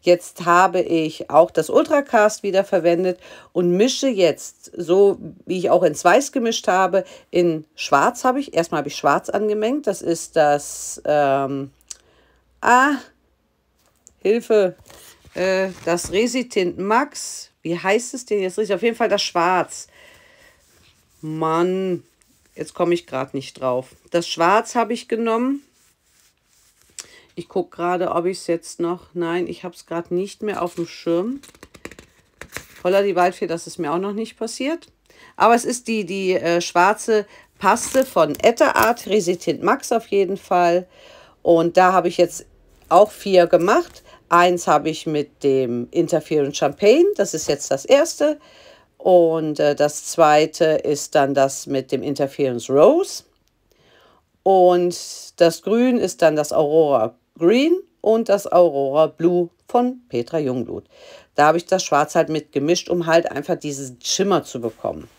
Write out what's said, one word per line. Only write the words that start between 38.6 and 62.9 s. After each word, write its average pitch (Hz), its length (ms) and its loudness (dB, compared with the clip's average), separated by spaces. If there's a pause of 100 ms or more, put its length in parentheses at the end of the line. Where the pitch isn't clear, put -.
Art, 220 360 0
Resitint 175 560 -2
Max 240 260 -2
auf 226 180 -2
jeden 196 280 0
Fall. 180 500 0 (560)
Und 170 340 2
da 185 160 6
habe 175 140 2
ich 175 120 -4
jetzt - 280 0 (420)
auch 196 220 6
vier 180 380 2
gemacht. 208 560 0 (240)
Eins 175 400 2
habe 151 200 2
ich 156 160 -8
mit 151 380 -6
dem 127 480 0
Interferon 156 640 -2
Champagne, 214 520 4 (100)
das 196 180 -2
ist - 140 -6
jetzt 143 200 -4
das 139 160 -4
erste. 294 540 2 (600)
Und, 165 600 2
äh, 147 160 2
das 147 300 -2
zweite 156 600 2
ist 151 500 -2
dann 139 180 2
das 135 320 -2
mit 135 240 -6
dem 131 140 -4
Interference 139 640 -4
Rose. 254 540 4 (1200)
Und 180 520 4 (440)
das 165 220 4
Grün 240 360 2
ist 185 240 -2
dann 156 140 4
das 151 160 -4
Aurora 143 640 2 (200)
Green 262 440 2 (200)
und 226 280 0
das 196 220 0
Aurora 151 580 2
Blue 175 420 -2 (160)
von 247 420 -2
Petra 120 300 -4
Jungblut. 127 460 -6 (500)
Da 147 120 4
habe 160 120 4
ich 170 80 -6
das 190 160 0
Schwarz 147 320 0
halt 160 140 0
mit 156 240 -6
gemischt, 151 360 -2
um 175 180 -2